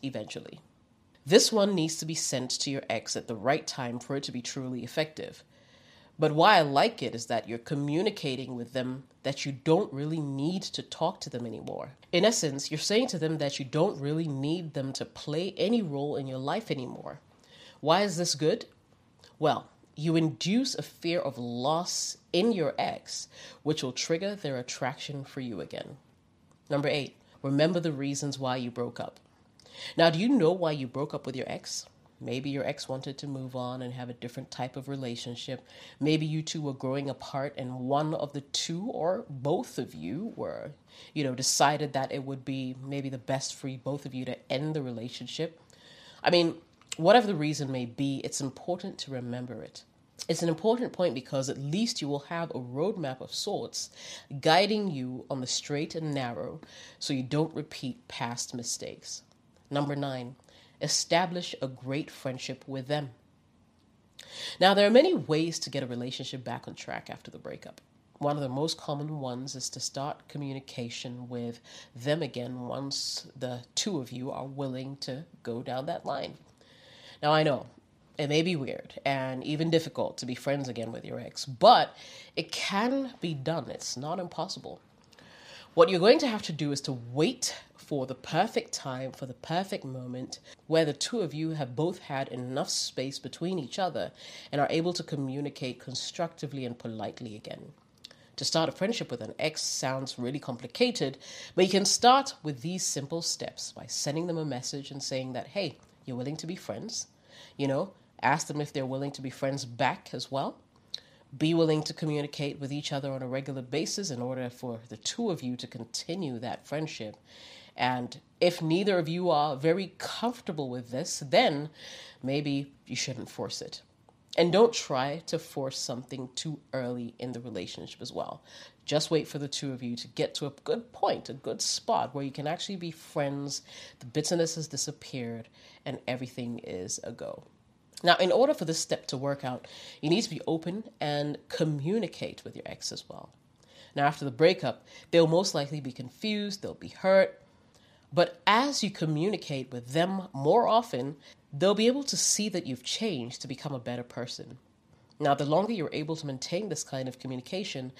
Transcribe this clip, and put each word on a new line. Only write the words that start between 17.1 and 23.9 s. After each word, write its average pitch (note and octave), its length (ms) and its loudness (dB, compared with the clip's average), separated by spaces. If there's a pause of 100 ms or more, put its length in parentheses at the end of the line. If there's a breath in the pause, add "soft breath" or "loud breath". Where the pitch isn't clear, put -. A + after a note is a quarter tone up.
Why E3 220 6
is F#3+ 140 0
this E3+ 180 0
good? D#3 320 2 (720 loud breath)
Well, C#3+ 300 2 (260)
you D#3+ 220 2
induce E3+ 580 2
a - 80 -6
fear - 380 -2
of C3 180 -4
loss B2 800 -2 (160)
in F#3+ 180 6
your E3 280 2
ex, - 500 -4 (340 loud breath)
which D3+ 220 0
will B2+ 80 -2